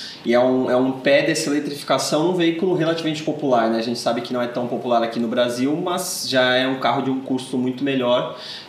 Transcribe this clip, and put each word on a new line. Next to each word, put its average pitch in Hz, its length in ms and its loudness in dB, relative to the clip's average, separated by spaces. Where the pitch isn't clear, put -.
e 117 80 2
é 120 60 6
um, 127 320 2
é 127 40 4
um 131 180 2
pé 143 280 4
dessa 156 280 0
eletrificação 143 800 0
num 185 40 2
veículo 170 400 2
relativamente 156 480 0
popular, 123 480 2
né? 113 80 0
A 113 60 0
gente 120 160 -4
sabe 120 220 -2
que 127 120 -6
não 123 80 -2
é 120 60 -2
tão 123 180 -4
popular 120 380 0
aqui 117 160 -4
no 117 80 0
Brasil, 123 480 0
mas 180 520 -4
já 127 280 4
é 131 100 2
um 131 140 -2
carro 127 240 0
de 131 80 -2
um 131 80 -2
custo 131 400 -4
muito 127 240 -2
melhor. 127 560 0